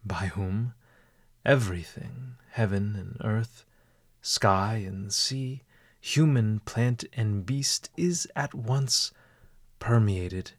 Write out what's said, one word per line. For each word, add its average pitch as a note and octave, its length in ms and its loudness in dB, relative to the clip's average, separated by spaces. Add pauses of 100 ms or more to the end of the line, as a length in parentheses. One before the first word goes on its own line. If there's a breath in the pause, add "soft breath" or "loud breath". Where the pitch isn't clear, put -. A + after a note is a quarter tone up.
by F#2+ 220 -4
whom, G2+ 480 -2 (680 soft breath)
everything, B2 920 -2 (160)
heaven G2+ 440 0
and F#2 220 -8 (100)
earth, A2 380 -2 (560 soft breath)
sky G#2 640 2
and G2 260 -8
sea, C3 520 -4 (360 soft breath)
human, B2 600 4
plant, A#2+ 440 0 (100)
and G#2 340 -2
beast, C3+ 500 -2
is F3 380 0
at C#3+ 180 -4
once C3 580 0 (680 soft breath)
permeated F#2+ 800 2